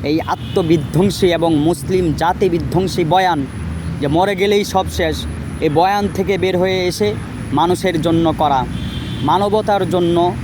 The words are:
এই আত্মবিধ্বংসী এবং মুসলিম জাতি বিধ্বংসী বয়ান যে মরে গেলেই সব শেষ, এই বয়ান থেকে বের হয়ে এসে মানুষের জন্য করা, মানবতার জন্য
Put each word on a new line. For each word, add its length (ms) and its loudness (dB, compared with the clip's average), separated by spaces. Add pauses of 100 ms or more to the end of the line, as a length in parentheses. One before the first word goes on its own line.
এই 180 0
আত্মবিধ্বংসী 1040 0
এবং 280 2
মুসলিম 580 2
জাতি 360 0
বিধ্বংসী 540 0
বয়ান 420 2 (560)
যে 60 -2
মরে 280 2
গেলেই 300 2
সব 240 -2
শেষ, 360 -2 (360)
এই 80 2
বয়ান 440 2
থেকে 240 0
বের 200 0
হয়ে 300 0
এসে 260 -2 (400)
মানুষের 480 0
জন্য 360 2
করা, 280 2 (560)
মানবতার 680 2
জন্য 540 2